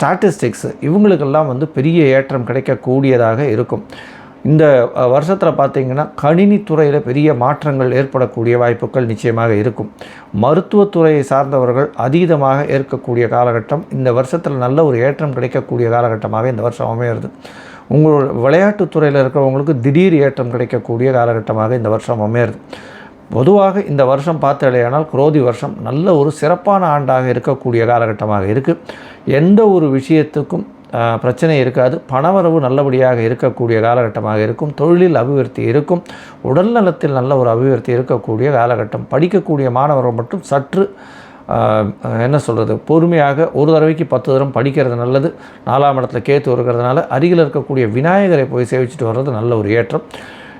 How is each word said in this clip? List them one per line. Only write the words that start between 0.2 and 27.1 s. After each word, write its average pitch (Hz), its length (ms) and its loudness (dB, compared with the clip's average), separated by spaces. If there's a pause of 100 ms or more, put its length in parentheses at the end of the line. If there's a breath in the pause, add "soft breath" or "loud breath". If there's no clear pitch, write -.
இவங்களுக்கெல்லாம் 156 680 2
வந்து 135 220 -4
பெரிய 156 360 0
ஏற்றம் 135 400 0
கிடைக்கக்கூடியதாக 127 920 0
இருக்கும். 120 460 -2 (600 loud breath)
இந்த, 147 520 4
அ, 127 100 0
வருஷத்துல 156 480 0
பார்த்தீங்கன்னா, 139 560 -2 (120)
கணினித்துறையில 160 760 2
பெரிய 143 360 2
மாற்றங்கள் 131 580 0
ஏற்படக்கூடிய 123 680 0
வாய்ப்புகள் 120 480 0
நிச்சயமாக 113 480 -2
இருக்கும். 107 380 -2 (500 loud breath)
மருத்துவத்துறையை 165 800 2
சார்ந்தவர்கள் 135 760 0
அதீதமாக 143 680 2
ஏற்கக்கூடிய 131 580 -2
காலகட்டம். 120 560 0 (100)
இந்த 127 200 0
வருஷத்துல 139 440 -2
நல்ல 131 280 0
ஒரு 131 140 2
ஏற்றம் 143 340 -2
கிடைக்கக்கூடிய 123 560 -4
காலகட்டமாக 113 580 -2
இந்த 117 160 -4
வருஷம் 117 380 -4
அமையிறது. 117 300 -4 (600 loud breath)
உங்களோட 147 400 4 (160)
விளையாட்டுத்துறையில 160 760 2
இருக்கிறவங்களுக்கு 135 600 0
திடீர் 165 340 2
ஏற்றம் 139 360 0
கிடைக்கக்கூடிய 120 600 -2
காலகட்டமாக 113 640 0
இந்த 117 160 -2
வருஷம் 110 460 -2
அமையிறது. 113 240 0 (720 loud breath)
பொதுவாக 190 500 2
இந்த 143 240 0
வருஷம் 143 360 0
பார்த்தாலேயானால், 135 720 0
குரோதி 151 300 2
வருஷம் 123 400 -2
நல்ல 156 340 0
ஒரு 147 140 2
சிறப்பான 175 680 0
ஆண்டாக 127 340 0